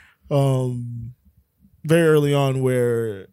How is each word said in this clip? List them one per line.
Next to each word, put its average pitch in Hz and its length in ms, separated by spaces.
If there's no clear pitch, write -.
um, 123 840
very 165 240
early 147 260
on 135 280
where, 117 720